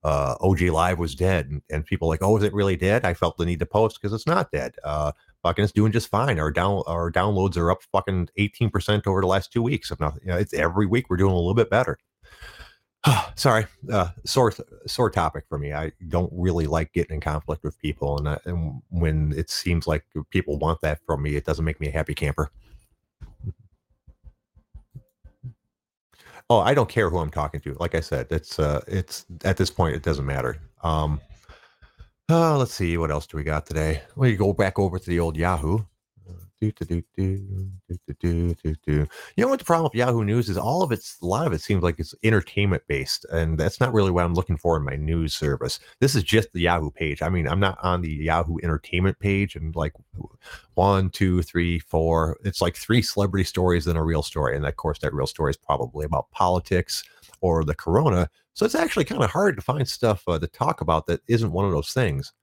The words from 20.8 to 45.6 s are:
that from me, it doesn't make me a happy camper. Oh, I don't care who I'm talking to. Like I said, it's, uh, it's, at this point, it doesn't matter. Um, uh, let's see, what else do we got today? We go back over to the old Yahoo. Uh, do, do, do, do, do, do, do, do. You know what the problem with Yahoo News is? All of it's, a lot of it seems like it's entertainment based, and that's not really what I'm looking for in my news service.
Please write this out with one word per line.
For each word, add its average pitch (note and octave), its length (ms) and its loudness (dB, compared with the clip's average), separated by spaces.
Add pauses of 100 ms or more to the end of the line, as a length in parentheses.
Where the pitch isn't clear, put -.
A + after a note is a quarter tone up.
that D2+ 240 -2
from C#2+ 160 -2
me, D2 140 -2
it C#2+ 80 -4
doesn't D#2+ 200 -2
make D#2+ 160 -4
me D2 80 -4
a C2 40 -6
happy D2+ 220 -4
camper. D2 380 -2 (4000)
Oh, A2+ 100 8
I A2 140 4
don't B2+ 140 4
care G#2 200 2
who E2+ 100 0
I'm D2+ 120 -2
talking D2+ 320 -4
to. C#2 180 -8
Like E2+ 140 -2
I E2 60 2
said, C2+ 300 -4
it's, - 280 -4
uh, D2 280 0
it's, - 380 -6 (200)
at F#2+ 120 2
this F#2 140 0
point, D#2 260 2
it D#2 60 -8
doesn't C2+ 240 -2
matter. C2+ 320 -4 (240)
Um, D2+ 380 0 (1080)
uh, D#3+ 300 4
let's B2+ 160 0
see, E2+ 240 0
what D#2+ 120 0
else D2 160 -2
do - 100 -12
we D2+ 60 -4
got D2+ 220 -2
today? D#2 380 -2 (140)
We B2 200 4
go G2 160 2
back F#2+ 260 0
over F#2 200 0
to - 120 -8
the E2+ 80 2
old E2 180 0
Yahoo. E2+ 420 0 (500)
Uh, F2+ 60 -14 (260)
do, G#2+ 100 0
do, F2 140 -10
do, F2 180 -2 (140)
do, F#2+ 540 -4 (180)
do, F2 320 -10
do, E2+ 420 2
do, D#2 120 0 (120)
do. D2 220 2 (280)
You G#3+ 80 4
know B3+ 40 2
what C4+ 100 2
the - 60 -12
problem E3 200 4
with C#3 120 0
Yahoo A#2+ 280 2
News G#2 240 2
is? F2 80 -2
All C#3+ 280 0
of C3+ 80 0
it's, - 280 -6
a E2+ 60 -6
lot A#2+ 220 2
of G#2 40 0
it D#2 80 -2
seems F#2+ 220 0
like E2+ 160 2
it's - 240 -8
entertainment G2+ 640 2
based, - 460 -4
and D#2+ 260 0
that's - 220 0
not B2+ 120 2
really G2 200 4
what F2 120 2
I'm F2 100 0
looking E2+ 220 0
for E2 200 2
in D2 80 -2
my C2+ 100 -4
news D#2 400 -2
service. C2+ 460 -4 (180)